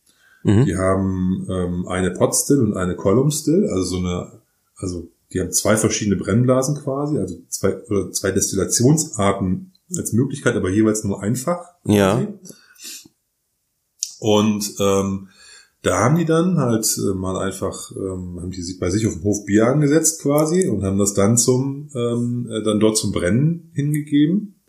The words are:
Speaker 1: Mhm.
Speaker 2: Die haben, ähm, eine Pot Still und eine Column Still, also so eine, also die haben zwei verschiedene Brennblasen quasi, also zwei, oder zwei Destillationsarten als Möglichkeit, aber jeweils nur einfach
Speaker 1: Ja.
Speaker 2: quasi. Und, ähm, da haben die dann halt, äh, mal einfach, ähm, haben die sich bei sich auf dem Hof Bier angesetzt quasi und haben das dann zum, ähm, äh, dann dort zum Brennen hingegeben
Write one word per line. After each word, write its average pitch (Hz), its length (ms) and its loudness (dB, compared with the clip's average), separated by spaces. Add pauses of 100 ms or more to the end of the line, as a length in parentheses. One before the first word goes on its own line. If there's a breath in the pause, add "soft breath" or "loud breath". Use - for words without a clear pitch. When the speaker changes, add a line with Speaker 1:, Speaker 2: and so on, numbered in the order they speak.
(440 soft breath)
Speaker 1:
Mhm. 107 200 6
Speaker 2:
Die 87 140 0
haben, 95 720 0
ähm, 90 360 -2
eine 92 240 0
Pot - 240 0
Still 139 280 2
und 104 120 0
eine 90 220 -2
Column 127 340 2
Still, 160 380 0
also 92 140 -2
so 90 160 -4
eine, 90 420 -6 (360)
also 90 340 -8 (240)
die 92 60 -2
haben 87 120 -4
zwei 110 260 2
verschiedene 107 380 0
Brennblasen 127 600 2
quasi, 143 400 -4
also 90 220 -4 (100)
zwei, - 360 -2
oder 98 280 -2
zwei 98 200 -2
Destillationsarten 98 1400 0 (240)
als - 160 -6
Möglichkeit, 120 440 0
aber 92 120 -2
jeweils 107 360 2
nur 98 180 -4
einfach 151 420 -2 (200)
Speaker 1:
Ja. 104 320 4
Speaker 2:
quasi. 208 120 -2 (1900 loud breath)
Und, 104 580 2
ähm, 98 500 0 (520 loud breath)
da 90 200 0
haben 131 160 4
die 170 100 0
dann 170 320 2
halt, 117 400 0
äh, 107 160 -2
mal 92 240 -4
einfach, 95 580 -6
ähm, 92 440 -8
haben 90 100 -8
die 90 100 -10
sich 87 180 -8
bei 87 120 -2
sich 107 160 0
auf 92 80 0
dem 80 100 -10
Hof 101 220 -2
Bier 110 220 4
angesetzt 151 520 2
quasi 156 480 2
und 98 160 -2
haben 98 140 0
das 101 160 0
dann 104 240 4
zum, 139 560 0
ähm, 120 560 -2
äh, 110 120 -4
dann 107 160 2
dort 110 200 4
zum 101 120 -2
Brennen 117 640 0
hingegeben 147 840 0 (120)